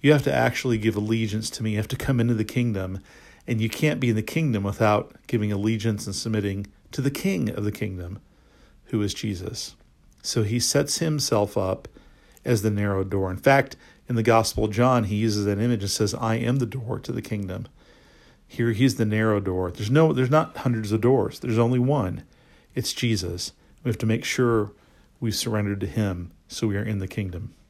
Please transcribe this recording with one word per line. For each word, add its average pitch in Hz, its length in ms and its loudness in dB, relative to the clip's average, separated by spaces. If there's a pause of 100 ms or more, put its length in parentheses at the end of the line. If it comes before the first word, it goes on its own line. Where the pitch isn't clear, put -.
You 143 100 6
have 147 120 6
to 139 100 0
actually 120 440 0
give 107 180 0
allegiance 110 560 -2
to - 120 -8
me. 110 80 -2
You 104 60 0
have 107 100 -2
to - 80 -6
come 131 240 0
into 117 140 2
the 110 100 0
kingdom, 98 560 -2 (480)
and 110 140 0
you 110 80 0
can't - 300 0
be 120 100 2
in 110 60 2
the 110 60 0
kingdom 113 420 0
without 104 520 2 (120)
giving 104 240 0
allegiance 107 540 0
and 98 100 -6
submitting 101 520 -2 (240)
to - 100 -6
the 135 80 2
king 165 400 -2
of 104 140 -6
the 104 80 -2
kingdom, 95 480 -8 (680)
who 110 140 -2
is 101 120 -2
Jesus." 98 600 -8 (460)
So - 220 0
he 110 160 0
sets 143 380 0
himself 135 600 0
up 95 300 -4 (560)
as 117 180 2
the 107 80 2
narrow 101 340 0
door. 95 280 -2
In 92 60 -6
fact, 139 380 4 (340)
in 123 60 0
the 113 80 2
Gospel 113 420 4
of 104 60 -2
John, 120 340 4
he 95 100 -2
uses 104 300 0
that 101 140 0
image 117 220 2
and 101 80 -4
says, 104 240 0
"I 113 220 -2
am 123 220 0
the 123 80 0
door 113 340 -6
to - 120 -10
the 120 100 -4
kingdom." 98 460 -6 (800)
Here, 117 240 0
he's 117 240 4
the 113 100 2
narrow 107 340 2
door. 92 320 -2
There's 104 200 -4
no, 156 220 6
there's 127 160 2
not 156 280 2
hundreds 110 340 -2
of 110 100 2
doors. 120 380 2
There's 110 180 -2
only 120 220 4
one. 123 440 0 (500)
It's - 200 -4
Jesus. 90 580 -2 (320)
We 127 60 -2
have 107 80 -2
to - 80 -4
make 113 180 0
sure 117 480 2 (480)
we've 113 160 -2
surrendered 101 460 -2
to 101 60 -4
him 92 440 -2 (160)
so - 200 -4
we 101 100 0
are 104 60 -2
in 104 160 -4
the 95 80 -6
kingdom. 98 460 -8 (160)